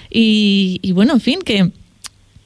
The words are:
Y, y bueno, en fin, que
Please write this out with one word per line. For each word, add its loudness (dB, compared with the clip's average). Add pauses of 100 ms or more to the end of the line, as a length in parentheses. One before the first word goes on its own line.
Y, 0
y -4
bueno, 2
en 2
fin, -2
que 0 (760)